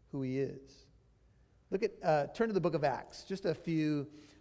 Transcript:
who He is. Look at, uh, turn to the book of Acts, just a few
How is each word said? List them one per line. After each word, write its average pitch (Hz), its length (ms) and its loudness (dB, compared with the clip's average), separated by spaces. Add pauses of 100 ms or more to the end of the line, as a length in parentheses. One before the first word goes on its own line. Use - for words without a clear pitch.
(120)
who 139 80 -4
He 131 180 -2
is. - 480 -8 (840)
Look 190 120 0
at, 202 100 0 (120)
uh, 151 220 6
turn 226 220 0
to 226 40 -2
the 190 80 2
book 160 140 2
of 151 100 0
Acts, - 400 -2
just 190 220 -6
a 160 80 2
few 151 520 0 (340)